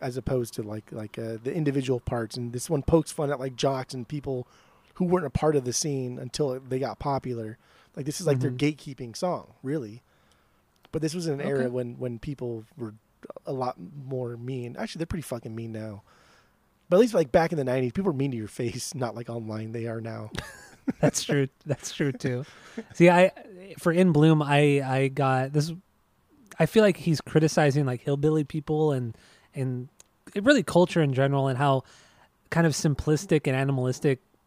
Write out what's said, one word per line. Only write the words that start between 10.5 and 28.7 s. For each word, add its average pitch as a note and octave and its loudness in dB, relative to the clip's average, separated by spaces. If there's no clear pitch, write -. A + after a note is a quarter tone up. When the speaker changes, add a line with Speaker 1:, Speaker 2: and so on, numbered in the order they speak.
Speaker 1:
But D#3+ -2
this D#3 -2
was F3 -4
an C#3+ -2
era C#3 0
Speaker 2:
Okay. B2+ 2
Speaker 1:
when, B2 -4
when B2 -6
people A#2+ -8
were A2 -10
a D3+ -6
lot B2+ -4
more B2+ -6
mean. B2 -8
Actually, G#3+ -8
they're E3 -4
pretty E3+ -8
fucking A#2 -10
mean A2+ -8
now. G#2+ -10
But F3 6
at - 8
least, A3+ 4
like, D#3+ 2
back E3 4
in E3+ -2
the C#3 0
nineties, B2+ 0
people G3 -2
were C3 -4
mean C#3 0
to A#2+ -6
your G#2+ -8
face, A#2+ -6
<laughs> - -
not A#2+ -4
like A#2 -10
online A2 -8
they A#2 -6
are A2+ -6
now. A2 -10
<laughs> - -8
Speaker 2:
That's - 0
true. C#3+ 0
That's - -6
true, C#3+ -2
too. B2+ -4
See, E3+ 8
I, F3+ 8
for E3+ 0
In F3+ 6
Bloom, D#3 8
I, C#3+ 4
I C3+ 0
got C3+ 0
this. D3+ 0
I E3 4
feel A3 4
like G3 6
he's D#3+ 0
criticizing, D3+ 4
like, B2 -2
hillbilly D3 0
people D#3 0